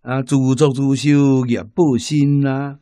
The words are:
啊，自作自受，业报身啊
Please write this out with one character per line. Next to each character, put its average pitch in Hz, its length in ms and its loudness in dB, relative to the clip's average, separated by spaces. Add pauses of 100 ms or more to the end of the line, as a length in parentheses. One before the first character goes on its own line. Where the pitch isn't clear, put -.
啊， 131 220 -6
自 139 120 -2 (200)
作 139 180 2
自 135 220 -2
受， 135 500 2
业 117 160 -2
报 135 380 0
身 143 480 0
啊 139 340 -6